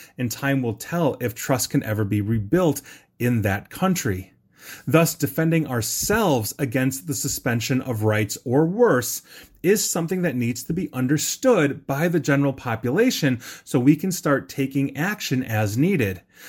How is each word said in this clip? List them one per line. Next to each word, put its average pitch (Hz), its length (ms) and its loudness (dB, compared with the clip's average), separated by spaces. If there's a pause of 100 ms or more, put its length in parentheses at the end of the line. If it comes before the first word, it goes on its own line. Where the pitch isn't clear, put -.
(160)
and 123 140 -2
time 139 320 -2
will 113 120 -2
tell 165 460 -2
if 120 140 -4
trust - 340 -2
can - 140 0
ever 107 200 -2
be 104 200 0
rebuilt 117 580 0 (380)
in 120 240 0
that 101 260 0
country. 123 640 -2 (540)
Thus, 160 280 4
defending 160 520 0
ourselves 131 920 0
against 131 480 -2
the 143 80 -4
suspension 127 680 -2
of 113 200 -4
rights 107 440 0
or 131 180 4
worse 175 560 2 (420)
is 196 260 2
something 175 340 -2
that 147 140 0
needs 120 260 -2
to - 100 -6
be - 200 -4
understood 147 920 0
by 147 220 0
the 170 120 0
general 139 340 2
population 127 880 0 (220)
so - 160 0
we 139 180 6
can 185 140 -2
start 143 380 0
taking 135 480 -2
action 151 460 -2
as 107 340 -2
needed. 131 460 0 (260)